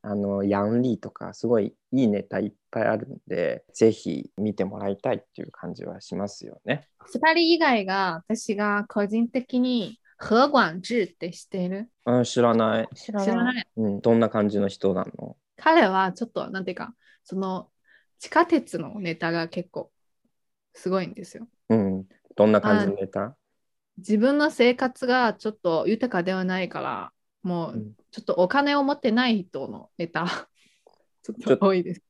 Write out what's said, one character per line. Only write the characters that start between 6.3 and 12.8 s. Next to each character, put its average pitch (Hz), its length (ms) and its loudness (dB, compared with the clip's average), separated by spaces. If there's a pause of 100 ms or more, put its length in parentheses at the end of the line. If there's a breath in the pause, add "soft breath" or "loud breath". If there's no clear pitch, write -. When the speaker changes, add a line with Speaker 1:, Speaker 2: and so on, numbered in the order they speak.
Speaker 1:
よ - 180 -18
ね。 143 240 -6 (120)
Speaker 2:
二 311 340 0
人 330 180 4
以 339 60 4
外 254 280 2
が、 185 420 -2
私 220 280 -4
が 208 320 0
個 202 200 -2
人 226 220 0
的 254 300 -4
に、 240 400 -2 (200 soft breath)
何 262 320 4
广 190 280 2
智 226 240 -2
っ 180 40 -2
て 175 240 -10
知 - 140 -18
っ - 40 -20
て 180 160 -2
い 180 40 -2
る？ 196 200 -8 (160)
Speaker 1:
う 123 160 4
ん、 - 20 2
知 123 160 0
ら 117 140 6
な 110 300 2